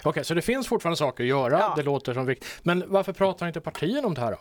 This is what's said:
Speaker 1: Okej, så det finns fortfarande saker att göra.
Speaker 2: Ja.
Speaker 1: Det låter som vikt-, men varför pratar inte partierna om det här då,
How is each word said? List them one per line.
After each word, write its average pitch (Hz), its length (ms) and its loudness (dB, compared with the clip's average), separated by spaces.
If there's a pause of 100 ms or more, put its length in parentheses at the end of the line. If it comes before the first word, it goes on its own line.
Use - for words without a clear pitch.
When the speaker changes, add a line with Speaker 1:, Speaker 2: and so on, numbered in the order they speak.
Speaker 1:
Okej, 151 200 0
så 165 100 -2
det 170 80 2
finns 247 260 -2
fortfarande 170 280 0
saker 127 280 0
att 123 40 2
göra. 135 300 4
Speaker 2:
Ja. 208 180 2
Speaker 1:
Det 147 60 0
låter 139 320 0
som 127 120 -2
vikt-, 131 180 -2 (180)
men 175 240 2
varför 190 260 2
pratar 180 340 0
inte 165 140 -6
partierna 226 460 -2
om 175 80 0
det 123 60 -4
här 117 100 0
då, - 100 -4